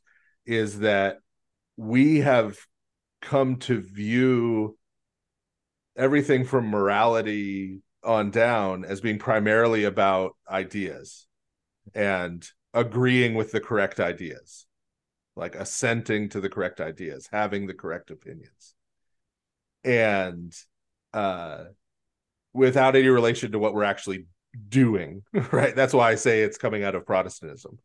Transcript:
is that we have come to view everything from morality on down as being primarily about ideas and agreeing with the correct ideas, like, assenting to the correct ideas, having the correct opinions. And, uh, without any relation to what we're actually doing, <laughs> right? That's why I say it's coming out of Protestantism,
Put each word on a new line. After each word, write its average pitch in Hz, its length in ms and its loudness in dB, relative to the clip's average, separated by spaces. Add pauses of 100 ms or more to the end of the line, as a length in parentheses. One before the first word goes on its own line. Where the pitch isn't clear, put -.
(460)
is 107 340 -2
that 98 400 0 (580)
we 127 420 4
have 123 380 2 (640)
come 131 340 0
to 123 240 -2
view 110 1000 0 (1160)
everything 135 480 2
from 127 240 -2
morality 104 1120 0 (240)
on 107 260 0
down 104 540 0
as 98 160 -8
being 107 200 -4
primarily 110 640 2
about 95 500 2 (120)
ideas 95 760 -8 (720)
and 90 520 -4 (260)
agreeing 120 600 2
with 110 200 -2
the 110 80 -2
correct 101 400 -2
ideas, - 640 -8 (720)
like, 85 180 -10
assenting 107 720 -4
to 98 120 -8
the 98 80 -4
correct 90 320 -6
ideas, 78 500 -12
having 104 340 -4
the 92 80 -8
correct 82 380 -12
opinions. - 640 -20 (1120)
And, 98 680 0 (600)
uh, 87 520 -6 (840)
without 131 460 4
any 131 100 6
relation 117 460 2
to 107 60 -2
what 104 140 0
we're 104 120 0
actually 95 400 -4 (420)
doing, 101 540 0 (160)
<laughs> 139 140 -2
right? 127 220 2
That's 127 200 2
why 120 180 6
I 110 40 2
say 110 260 2
it's 107 160 -2
coming 110 260 -4
out 98 120 -2
of 85 100 -8
Protestantism, 92 800 -4